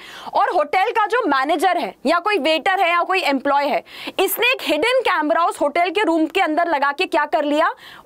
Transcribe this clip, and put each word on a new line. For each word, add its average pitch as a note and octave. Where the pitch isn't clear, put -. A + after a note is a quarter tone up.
और G#4
होटल F4+
का G#4+
जो A4+
मैनेजर D4+
है G#3+
या E4
कोई G4
वेटर D#4+
है E4+
या F4
कोई F4+
एम्प्लॉय C#4
है, A#3+
इसने G#4
एक -
हिडन A4+
कैमरा E4
उस G4+
होटल E4+
के F#4
रूम E4
के F#4+
अंदर E4+
लगा C#4
के F4
क्या D4
कर D4
लिया, D#4